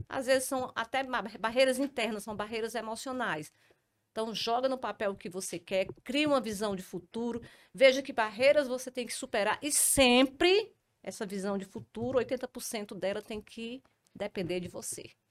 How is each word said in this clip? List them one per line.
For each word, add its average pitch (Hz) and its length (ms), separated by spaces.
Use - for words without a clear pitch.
Às 247 180
vezes 262 220
são 254 260
até 262 300
ma-, 247 180
barreiras 247 400
internas, 233 460
são 214 100
barreiras 220 400
emocionais. 220 800
Então, 220 240
joga 247 340
no 262 100
papel 208 340
o 196 40
que 208 120
você 180 300
quer, 190 280
cria 285 240
uma 277 140
visão 208 340
de 180 80
futuro, 233 580
veja 262 300
que 277 120
barreiras 254 520
você 247 240
tem 247 160
que - 60
superar - 500
e 294 80
sempre 277 1000
essa - 220
visão 196 320
de 190 100
futuro, 240 520
oitenta 247 300
por - 140
cento 214 320
dela 190 280
tem 214 180
que 233 400
depender 185 460
de 175 100
você, - 360